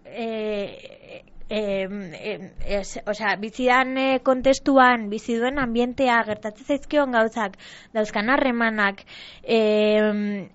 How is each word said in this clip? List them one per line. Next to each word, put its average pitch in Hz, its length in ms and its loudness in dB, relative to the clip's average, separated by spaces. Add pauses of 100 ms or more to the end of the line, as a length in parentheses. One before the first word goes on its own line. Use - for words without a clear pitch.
e, 214 1200 -8 (260)
em, 202 480 -4 (160)
em, 170 320 -10 (160)
ez, 214 440 -4
osea, 208 300 -2
bizi 214 320 -6
dan, 262 300 2
e, 262 260 0
kontestuan, 254 840 4
bizi 226 260 -4
duen 254 240 -2
ambientea, 240 640 0
gertatzen 214 420 -8
zaizkion 285 460 0
gauzak, 226 460 0 (360)
dauzkan 214 360 -2
harremanak, 233 760 0 (400)
em, 214 1120 2